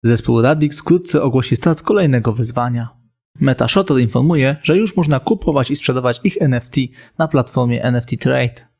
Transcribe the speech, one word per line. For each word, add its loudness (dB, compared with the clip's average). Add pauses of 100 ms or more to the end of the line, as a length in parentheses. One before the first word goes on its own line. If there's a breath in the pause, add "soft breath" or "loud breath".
Zespół 2
Radix 0
wkrótce 0
ogłosi 0
start 0
kolejnego 2
wyzwania. -4 (520)
Meta 0
Shotter 2
informuje, 2
że 2
już 0
można 0
kupować 0
i -2
sprzedawać -2
ich 0
N 2
F -4
T -2 (380 loud breath)
na -2
platformie 0
N 0
F -4
T -4
Trade. -2 (120)